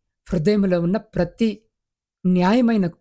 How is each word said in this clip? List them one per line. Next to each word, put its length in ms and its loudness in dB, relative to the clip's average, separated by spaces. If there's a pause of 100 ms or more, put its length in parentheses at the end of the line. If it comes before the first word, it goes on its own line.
(260)
హృదయంలో 540 0
ఉన్న 160 -2 (180)
ప్రతి 340 -2 (760)
న్యాయమైన 640 2 (140)